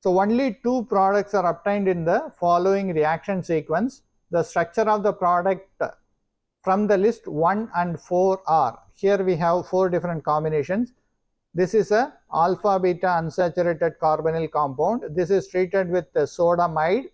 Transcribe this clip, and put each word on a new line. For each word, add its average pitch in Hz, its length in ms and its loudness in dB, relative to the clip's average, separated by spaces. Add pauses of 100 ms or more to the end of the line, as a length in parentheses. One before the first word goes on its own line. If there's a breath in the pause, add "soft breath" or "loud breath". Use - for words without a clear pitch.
So 185 200 2
only 233 420 0
two 247 260 -2
products 196 460 0
are 190 160 2
obtained 202 380 -2
in 175 160 0
the 233 340 0
following 180 560 2
reaction 165 480 0
sequence. 165 600 -2 (280)
The 170 140 0
structure 180 440 -2
of 214 140 2
the 202 100 0
product 180 720 -2 (800)
from 196 240 0
the 202 100 4
list 214 300 0
one 180 480 0
and 175 260 -4
four 185 460 0
are, 143 320 0 (160)
here 196 300 0
we 185 100 0
have 170 320 0
four 185 240 0
different 170 320 -4
combinations. 156 680 -2 (600)
This 175 220 -2
is 214 160 2
a 220 240 0 (180)
alpha 190 460 0
beta 180 300 0
unsaturated 170 920 -2
carbonyl 160 480 0
compound. 151 540 -2 (140)
This 170 140 -2
is 185 180 0
treated 185 420 -2
with 175 220 -2
the 160 80 0
sodamide 170 920 0